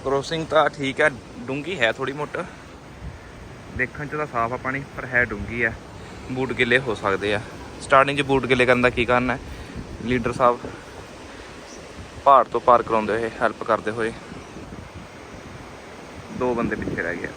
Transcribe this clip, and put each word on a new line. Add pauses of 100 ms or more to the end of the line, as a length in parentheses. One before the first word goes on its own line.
ਕ੍ਰੋਸਿੰਗ
ਤਾਂ
ਠੀਕ
ਹੈ, (380)
ਡੂੰਘੀ
ਹੈ
ਥੋੜ੍ਹੀ
ਮੋਟ, (1400)
ਦੇਖਣ
'ਚ
ਤਾਂ
ਸਾਫ਼
ਆ
ਪਾਣੀ, (140)
ਪਰ
ਹੈ
ਡੂੰਘੀ
ਹੈ, (580)
ਬੂਟ
ਗਿੱਲੇ
ਹੋ
ਸਕਦੇ
ਆ। (400)
ਸਟਾਰਟਿੰਗ
'ਚ
ਬੂਟ
ਗਿੱਲੇ
ਕਰਨ
ਦਾ
ਕੀ
ਕਾਰਨ
ਹੈ? (640)
ਲੀਡਰ
ਸਾਹਿਬ (1700)
ਪਹਾੜ
ਤੋਂ
ਪਾਰ
ਕਰਾਉਂਦੇ
ਹੋਏ, (120)
ਹੈਲਪ
ਕਰਦੇ
ਹੋਏ (2250)
ਦੋ
ਬੰਦੇ
ਪਿੱਛੇ
ਰਹਿ
ਗਏ।